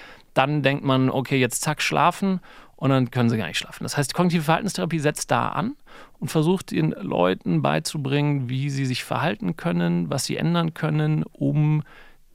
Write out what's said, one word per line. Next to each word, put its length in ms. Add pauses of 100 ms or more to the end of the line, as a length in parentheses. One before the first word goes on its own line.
(380)
dann 260
denkt 200
man, 260
okay, 300
jetzt 220
zack, 200
schlafen 580 (360)
und 160
dann 200
können 180
sie 80
gar 100
nicht 100
schlafen. 260
Das 140
heißt, 140
die 20
kognitive 300
Verhaltenstherapie 560
setzt 320
da 180
an 260 (440)
und 100
versucht 420
den 200
Leuten 680
beizubringen, 880
wie 200
sie 160
sich 180
verhalten 520
können, 540
was 160
sie 120
ändern 360
können, 500
um 600 (520)